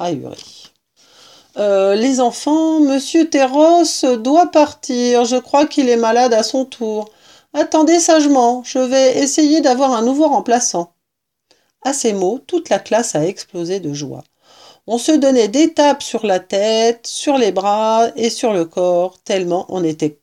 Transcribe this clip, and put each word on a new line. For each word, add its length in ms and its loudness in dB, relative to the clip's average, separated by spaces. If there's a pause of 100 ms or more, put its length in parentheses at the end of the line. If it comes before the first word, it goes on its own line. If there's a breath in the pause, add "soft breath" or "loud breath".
ahuri. « 720 -12 (840 soft breath)
Euh, 380 2
les 240 0
enfants, 600 0
monsieur 480 0
Terros 880 2
doit 340 2
partir. 720 0
Je 140 -2
crois 280 0
qu'il 220 -2
est 80 4
malade 380 2
à 100 2
son 220 -4
tour. 440 -8 (440 soft breath)
Attendez 460 2
sagement, 640 2
je 140 -8
vais 400 2
essayer 440 2
d'avoir 320 2
un 100 -2
nouveau 240 2
remplaçant. » 680 -2 (880)
À 100 -2
ces 200 -2
mots, 320 -2
toute 240 -4
la 80 0
classe 380 -2
a 100 0
explosé 540 -6
de 140 -8
joie. 300 -12 (600 soft breath)
On 140 -4
se 140 0
donnait 340 2
des 260 2
tapes 300 2
sur 240 -6
la 120 0
tête, 680 -2
sur 320 -2
les 120 2
bras 640 0
et 140 -2
sur 240 -2
le 120 0
corps, 580 -2
tellement 460 -4
on 140 -4
était 400 -4